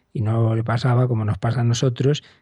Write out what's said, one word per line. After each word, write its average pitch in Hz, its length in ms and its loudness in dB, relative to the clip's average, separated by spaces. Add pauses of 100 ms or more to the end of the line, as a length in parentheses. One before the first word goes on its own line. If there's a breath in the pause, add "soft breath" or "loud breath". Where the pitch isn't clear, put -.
(140 soft breath)
y 143 80 -4
no 113 320 0
le 113 100 0
pasaba 123 440 0
como 113 180 -2
nos 101 140 -2
pasa 120 220 -2
a - 20 2
nosotros, 127 600 0 (180 loud breath)